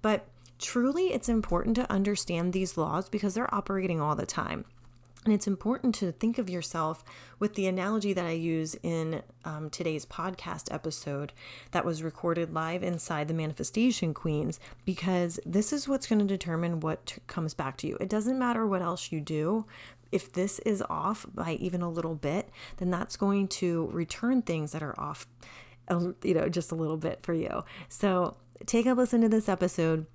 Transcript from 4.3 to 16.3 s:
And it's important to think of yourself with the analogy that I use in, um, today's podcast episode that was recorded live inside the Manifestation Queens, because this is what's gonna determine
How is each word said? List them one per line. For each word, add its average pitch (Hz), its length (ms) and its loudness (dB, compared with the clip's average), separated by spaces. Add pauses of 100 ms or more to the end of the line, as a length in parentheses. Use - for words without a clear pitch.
And 220 80 6
it's 208 140 2
important 214 500 0
to 185 140 0
think 220 280 0
of 196 120 -2
yourself 165 540 -2 (340)
with 208 160 0
the 190 140 2
analogy 196 440 0
that 180 120 0
I 165 80 -2
use 165 500 0
in, 160 400 -2 (220)
um, 156 260 -6
today's 156 340 -4
podcast - 680 -8
episode 147 580 -6 (380)
that 175 140 2
was 160 180 -2
recorded 165 500 0
live 160 300 -2
inside 165 460 -2
the 160 60 0
Manifestation 165 800 2
Queens, 156 440 0 (260)
because 175 640 0
this 196 260 2
is 285 140 -2
what's 269 220 0
gonna 208 160 4
determine 170 560 0